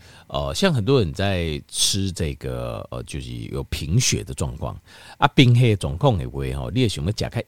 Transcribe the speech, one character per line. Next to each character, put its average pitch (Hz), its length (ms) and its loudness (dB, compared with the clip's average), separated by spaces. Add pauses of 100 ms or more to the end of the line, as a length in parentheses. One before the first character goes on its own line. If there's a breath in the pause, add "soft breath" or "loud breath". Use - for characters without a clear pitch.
(280 loud breath)
呃， 69 260 -4
像 190 180 2
很 120 120 2
多 131 160 4
人 82 120 0
在 85 560 -2
吃 98 440 -2
这 78 240 -4
个， 62 560 -8
呃， 60 120 -8
就 71 160 -10
是 64 120 -10 (200)
有 69 120 -6
贫 80 360 -2
血 57 240 2
的 - 80 -10
状 69 260 -4
况 58 220 -6 (380 loud breath)
啊， - 120 2
贫 123 260 8
血 120 200 6
状 73 220 -4
况 120 200 2
的 64 120 -4
话 69 100 -8 (200)
吼， 62 100 -6
你 127 120 0
也 117 80 2
想 - 140 -6
要 92 80 0
吃 - 160 -4
较 - 200 -4